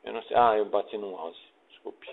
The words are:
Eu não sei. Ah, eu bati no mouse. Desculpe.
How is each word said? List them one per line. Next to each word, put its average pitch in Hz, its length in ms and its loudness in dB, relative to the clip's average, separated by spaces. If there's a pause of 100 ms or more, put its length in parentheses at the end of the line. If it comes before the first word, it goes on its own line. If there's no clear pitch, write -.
Eu 110 80 -10
não 113 120 -8
sei. 110 120 -2
Ah, 117 200 6
eu 107 100 4
bati 101 320 -2
no 101 140 -8
mouse. 85 280 -12 (300)
Desculpe. - 420 -16